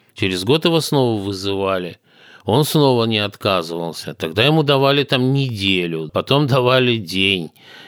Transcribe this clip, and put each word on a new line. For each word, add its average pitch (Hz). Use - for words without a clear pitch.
Через 92
год 156
его 165
снова 123
вызывали. 95
Он 131
снова 131
не 113
отказывался. 85
Тогда 82
ему 156
давали 139
там 131
неделю, 95
потом 139
давали 123
день. 95